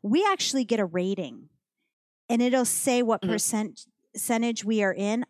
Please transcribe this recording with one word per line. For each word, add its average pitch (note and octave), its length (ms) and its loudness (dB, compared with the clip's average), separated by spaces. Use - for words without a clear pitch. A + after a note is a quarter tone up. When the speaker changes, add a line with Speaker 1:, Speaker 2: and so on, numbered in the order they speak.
Speaker 1:
we A#3+ 240 2
actually F#4 380 0
get A3 160 0
a G3+ 40 2
rating, F3+ 640 -4
and A#3+ 140 2
it'll B3 220 4
say B3 380 2
what A3+ 200 2
Speaker 2:
Mm-hmm. F3+ 100 0
Speaker 1:
percent, - 540 -4
percentage A3+ 520 -2
we G#3+ 180 2
are F#3+ 120 2
in. G#3+ 360 -2